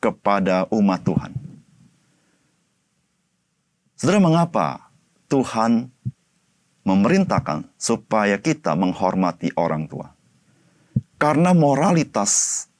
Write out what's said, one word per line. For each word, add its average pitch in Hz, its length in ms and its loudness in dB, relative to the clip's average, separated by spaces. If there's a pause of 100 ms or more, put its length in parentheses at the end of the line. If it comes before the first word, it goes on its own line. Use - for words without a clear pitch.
kepada 95 640 0
umat 101 380 0
Tuhan. - 260 -2 (2750)
Saudara, 185 240 2
mengapa 160 720 0 (380)
Tuhan 117 580 0 (960)
memerintahkan 98 960 0
supaya 104 580 -2
kita 110 380 -2
menghormati 90 800 -2
orang 80 320 -2
tua? - 260 -14 (1040)
Karena 156 400 2
moralitas 143 1080 0 (140)